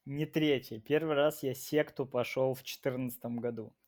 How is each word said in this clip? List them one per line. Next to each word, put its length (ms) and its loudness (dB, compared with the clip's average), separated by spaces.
не 200 -4
третий. 540 0
Первый 360 0
раз 280 4
я 120 0
секту 500 0
пошел 480 0
в 100 -12
четырнадцатом 760 -4
году. 360 -6